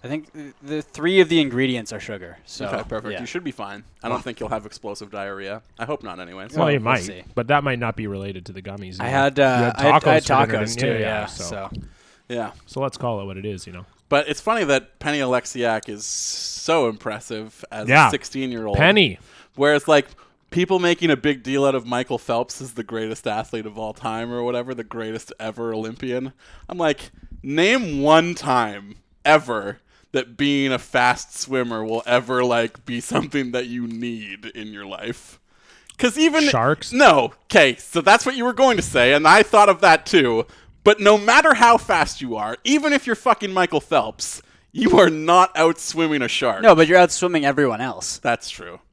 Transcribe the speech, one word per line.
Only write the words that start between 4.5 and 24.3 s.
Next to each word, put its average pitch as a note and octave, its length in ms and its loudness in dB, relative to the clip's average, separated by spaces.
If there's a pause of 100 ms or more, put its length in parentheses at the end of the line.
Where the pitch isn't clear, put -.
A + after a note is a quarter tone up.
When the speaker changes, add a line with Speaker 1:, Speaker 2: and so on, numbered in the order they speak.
Speaker 2:
explosive G#2 460 -16
diarrhea. G2 500 -12 (160)
I A2+ 60 -8
hope C#3+ 180 -10
not F#2 160 -14
anyways. F#2 340 -16
Speaker 3:
Well, D#3 140 -2
Speaker 1:
Well, D3 80 0
Speaker 3:
you C3 60 -2
Speaker 1:
we'll A2 40 -10
Speaker 3:
might, A#2 200 -2
Speaker 1:
see. F#2 180 -14 (140)
Speaker 3:
but A#2 100 -6
that C#3+ 160 0
might C3 160 -4
not A#2 180 -6
be A2 120 -8
related G2 380 -10
to G2+ 60 -18
the F#2+ 100 -16
gummies. F#2+ 380 -14
Speaker 1:
I A#2 60 -8
Speaker 3:
You B2 60 -4
Speaker 1:
had, C#3 260 2
Speaker 3:
you C#3 60 6
Speaker 1:
uh, C3 120 4
Speaker 3:
had A#2+ 200 0
Speaker 1:
I C3 60 -4
had, C#3+ 40 4
I D3+ 60 6 (220)
had D#3 100 4
Speaker 3:
tacos - 20 -8
for C#3 200 4
dinner, A2+ 180 -2
Speaker 1:
tacos A2+ 100 -6
Speaker 3:
didn't B2 140 -4
you? - 60 -2
Speaker 1:
too, A2+ 60 -4
Speaker 3:
Yeah, G#2+ 200 -4
Speaker 1:
yeah, G#2 60 -8
Speaker 3:
so. - 180 -14
Speaker 1:
so. G2 260 -10 (580)
Speaker 2:
Yeah. A#2 220 -8 (160)
Speaker 3:
So - 140 -12
let's C3+ 180 -6
call A2+ 220 -6
it G2+ 60 -12
what F#2+ 100 -12
it G2 100 -10
is, G2 200 -10
you F2+ 60 -20
know. F2+ 140 -18 (220)
Speaker 2:
But C#3+ 200 0
it's D3+ 120 -4
funny A3 240 -2
that C#3 340 -2
Penny D3 220 -4
Oleksiak B2 680 -2
is G#2+ 160 -14
so - 840 -4
impressive A2 840 -10
as G#2+ 180 -10
Speaker 3:
Yeah. C#3 200 8
Speaker 2:
a - 20 4
sixteen-year-old. A#2+ 680 -6
Speaker 3:
Penny. D#3+ 420 4 (360)
Speaker 2:
Whereas, C#3+ 340 2
like, D3 180 4 (440)
people F3+ 280 0
making F3 320 0
a C#3 60 2
big C3+ 260 -2
deal C#3 220 -2
out C3+ 100 2
of A#2+ 120 -4
Michael B2 320 -4
Phelps - 420 -6
as B2 140 -14
the A#2 100 -8
greatest A2 420 -8
athlete A2 400 -8
of G#2+ 120 -16
all A2 140 -10
time A#2 400 -8